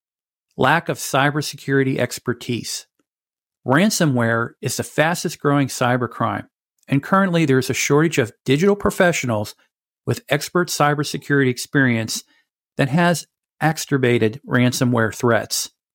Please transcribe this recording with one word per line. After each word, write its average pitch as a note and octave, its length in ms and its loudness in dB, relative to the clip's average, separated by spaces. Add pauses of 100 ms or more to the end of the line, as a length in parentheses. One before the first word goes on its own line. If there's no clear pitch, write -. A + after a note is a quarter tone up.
(560)
Lack D3 320 2
of C#3+ 100 -6
cybersecurity C#3 1000 0
expertise. - 880 -6 (760)
Ransomware B2 960 2
is - 180 -6
the A#2+ 40 -2
fastest D#3+ 560 -2
growing C#3+ 300 0
cybercrime, A#2+ 800 -2 (400)
and C#3 140 0
currently F#3 420 2
there C3+ 140 4
is B2+ 120 -2
a B2+ 40 -4
shortage D3+ 440 0
of A2+ 140 0 (120)
digital E3 300 2
professionals D#3 800 0 (520)
with - 220 -4
expert E3 400 -2
cybersecurity C#3+ 800 0
experience B2 760 0 (520)
that C#3 120 0
has F3 380 0 (340)
exacerbated B2 840 0
ransomware B2 720 0
threats. - 560 -2 (240)